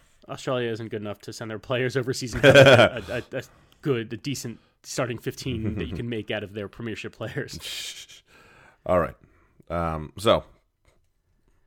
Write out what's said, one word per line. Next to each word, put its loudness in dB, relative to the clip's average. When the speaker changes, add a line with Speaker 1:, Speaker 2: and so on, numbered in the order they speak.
Speaker 1:
Australia -4
isn't -8
good -8
enough -10
to -16
send -12
their -10
players -2
overseas -4
and -6
Speaker 2:
<laughs> -
Speaker 1:
have 10
a, 8
a, -8
a, -8
a -8
good, -4
a -8
decent -10
starting -6
fifteen -6
that -6
you -10
can -8
make -8
out -6
of -12
their -8
premiership -12
players. -12
Speaker 2:
<laughs> -20
All 2
right. -4
Um, -6
so, 2